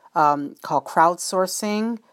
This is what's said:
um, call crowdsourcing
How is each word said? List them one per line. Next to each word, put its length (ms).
um, 480
call 180
crowdsourcing 1200